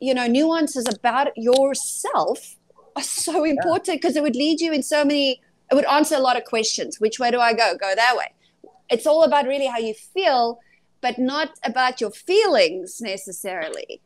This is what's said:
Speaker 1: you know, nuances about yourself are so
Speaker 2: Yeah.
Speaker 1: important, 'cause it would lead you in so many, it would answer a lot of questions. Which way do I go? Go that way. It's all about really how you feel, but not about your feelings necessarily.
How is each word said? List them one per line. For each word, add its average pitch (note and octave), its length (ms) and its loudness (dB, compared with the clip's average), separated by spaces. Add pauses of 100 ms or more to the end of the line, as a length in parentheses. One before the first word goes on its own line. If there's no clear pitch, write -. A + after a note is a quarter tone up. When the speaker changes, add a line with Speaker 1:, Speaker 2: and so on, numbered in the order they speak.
Speaker 1:
you B3+ 140 0
know, B3 120 0
nuances C#4+ 640 2
about A#3+ 480 0
yourself B3+ 1200 0 (400)
are C#4 60 -6
so D#4+ 420 -2
Speaker 2:
Yeah. D#4+ 80 2
Speaker 1:
important, D#4+ 500 -2
'cause D4 140 0
it D4+ 60 2
would C4 140 0
lead D4+ 240 0
you D#4+ 120 -2
in C#4+ 100 0
so D4 220 0
many, C#4 360 0 (300)
it B3+ 40 4
would C#4+ 120 4
answer D4+ 300 2
a C4 40 2
lot B3 160 2
of A#3+ 80 -4
questions. - 560 -4
Which G#3+ 200 0
way A#3+ 100 0
do B3 100 0
I A#3 120 4
go? A3 240 2
Go F#3+ 180 -2
that A#3 220 2
way. - 160 -6 (580)
It's A#3 160 -2
all D#4 160 4
about C#4+ 240 4
really C#4 200 0
how A#3+ 120 -4
you A3+ 160 -4
feel, B3+ 640 0 (440)
but A#3+ 160 -4
not C#4+ 440 -4
about B3+ 380 -2
your G#3+ 100 -4
feelings E4+ 920 2
necessarily. F#3 1040 -8